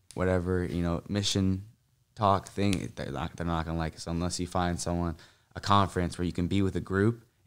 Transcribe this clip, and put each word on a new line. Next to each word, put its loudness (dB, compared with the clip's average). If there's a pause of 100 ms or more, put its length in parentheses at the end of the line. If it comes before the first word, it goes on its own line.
(140)
whatever, 0
you -2
know, 0
mission 2 (520)
talk 2
thing, 0
they're -8
not, -6
they're -4
not 0
gonna -4
like -2
it. -14
So -6
unless -2
you -4
find 0
someone, -2 (380)
a -12
conference 2
where 0
you 0
can 0
be 2
with 0
a -2
group 2 (220)